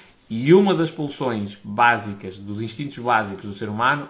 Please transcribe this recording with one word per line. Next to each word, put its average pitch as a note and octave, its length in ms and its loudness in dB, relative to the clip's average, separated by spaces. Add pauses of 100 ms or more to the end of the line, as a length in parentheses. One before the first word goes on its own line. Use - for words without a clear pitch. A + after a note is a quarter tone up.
(340)
E B2+ 200 6
uma G3 200 8
das D#3+ 160 0
pulsões A#2+ 720 -4
básicas, G#2 760 0
dos G2+ 240 -10
instintos C#3 380 -8
básicos A2 440 -2
do G2+ 100 -10
ser G#2+ 140 -6
humano B2+ 420 -2